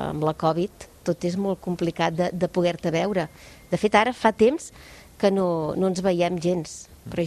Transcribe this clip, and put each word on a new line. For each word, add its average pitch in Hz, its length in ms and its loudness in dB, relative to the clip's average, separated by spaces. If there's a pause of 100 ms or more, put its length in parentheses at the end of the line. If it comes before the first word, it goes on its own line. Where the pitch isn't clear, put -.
amb 151 160 -4
la 156 80 0
covid 165 560 -2 (160)
tot 170 180 -2
és 175 140 -2
molt 196 240 -2
complicat 170 560 -2
de, 175 160 0
de 180 160 -2
poder-te 175 400 0
veure. 170 380 -2 (420)
De 175 80 0
fet, 214 160 2
ara 220 200 4
fa 220 200 2
temps 262 380 2 (500)
que 202 80 6
no, 175 480 0
no 185 140 2
ens 180 100 -4
veiem 175 400 0
gens, 175 460 -4 (180)
però 170 220 -4